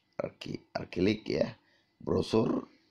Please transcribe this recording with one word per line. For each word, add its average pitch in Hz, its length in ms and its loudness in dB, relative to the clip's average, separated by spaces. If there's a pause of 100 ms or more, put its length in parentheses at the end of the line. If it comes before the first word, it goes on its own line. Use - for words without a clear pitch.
(200)
arki-, - 560 -8
akrilik 95 520 0
ya, - 200 0 (520)
brosur, - 680 0 (200)